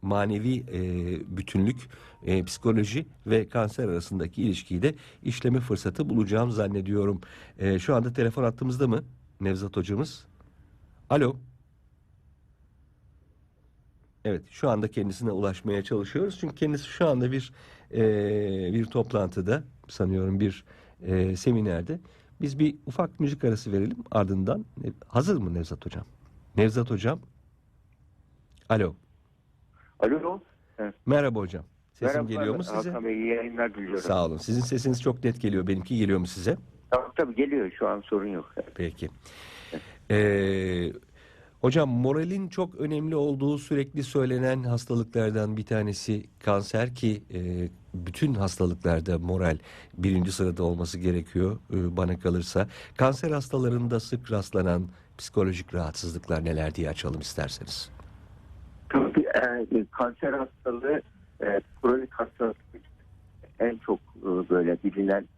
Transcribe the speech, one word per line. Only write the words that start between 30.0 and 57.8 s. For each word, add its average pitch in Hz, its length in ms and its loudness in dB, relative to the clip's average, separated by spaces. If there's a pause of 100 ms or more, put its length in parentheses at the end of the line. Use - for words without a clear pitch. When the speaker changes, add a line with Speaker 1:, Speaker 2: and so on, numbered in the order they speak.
Speaker 2:
Alo. 160 400 0 (380)
Evet. 107 180 -6 (100)
Speaker 1:
Merhaba 135 340 2
hocam. 90 240 -6 (300)
Sesim - 140 -4
Speaker 2:
Merhaba 139 220 0
Speaker 1:
geliyor 107 260 -2
mu 180 80 -4
size? 107 260 -4
Speaker 2:
Hakan 117 160 -6
Bey, 110 120 -2
iyi 113 100 -2
yayınlar 117 480 -2
diliyorum. 98 240 -4
Speaker 1:
Sağ 92 260 2
olun. 80 120 -2
Sizin 117 240 -2
sesiniz 123 400 0
çok 123 220 0
net 117 180 0
geliyor. 98 260 0
Benimki 95 300 -2
geliyor 98 220 4
mu 87 80 -2
size? 101 300 -2 (340)
Speaker 2:
Tabii, 127 240 0
tabii 127 200 0
geliyor. 135 360 2
Şu - 160 -2
an 101 140 0
sorun 101 260 -2
yok. 90 280 -8 (200)
Speaker 1:
Peki. 85 340 -6 (1000)
Ee, 98 840 4 (680)
hocam, 135 280 4
moralin 156 580 0
çok 180 280 -4
önemli 151 400 -2
olduğu 143 420 2
sürekli 143 460 -2
söylenen 131 600 2
hastalıklardan 113 920 0
bir 110 80 -4
tanesi 104 580 -2 (160)
kanser 110 560 0
ki, 107 280 0 (100)
e, 90 360 -2 (240)
bütün 92 400 -2
hastalıklarda 90 840 0
moral 87 380 2 (400)
birinci 92 340 2
sırada 90 320 0
olması 87 360 -2
gerekiyor, 90 600 0 (140)
e, 87 240 0
bana 90 220 0
kalırsa. 90 480 0 (300)
Kanser 135 340 2
hastalarında 120 680 0
sık 123 320 -6
rastlanan 92 560 0 (300)
psikolojik 92 560 -2
rahatsızlıklar 82 720 -4
neler 78 300 -2
diye 80 140 -2
açalım 76 320 -6
isterseniz. - 680 -8 (1000)